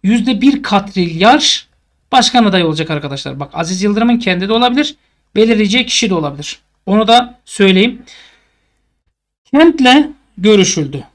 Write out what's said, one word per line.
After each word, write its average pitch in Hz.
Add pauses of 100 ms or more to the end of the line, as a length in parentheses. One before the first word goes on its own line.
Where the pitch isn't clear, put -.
yüzde 214
bir 277
katrilyar 196 (460)
başkan 247
adayı 180
olacak 156
arkadaşlar. 139
Bak 143
Aziz 180
Yıldırım'ın 220
kendi 185
de 214
olabilir, 247 (400)
belirleyeceği 220
kişi 220
de 185
olabilir. 147 (280)
Onu 214
da 240
söyleyeyim. 196 (1400)
Kent'le 294 (280)
görüşüldü. 175 (100)